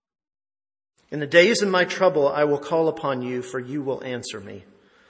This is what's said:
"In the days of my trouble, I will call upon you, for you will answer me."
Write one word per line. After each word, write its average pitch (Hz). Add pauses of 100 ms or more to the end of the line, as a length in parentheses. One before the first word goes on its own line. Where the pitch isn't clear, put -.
(1120)
"In 147
the 147
days 180
of 202
my 180
trouble, 170
I 147
will 143
call 160
upon 139
you, 123
for 131
you 131
will 131
answer 120
me." 101 (460)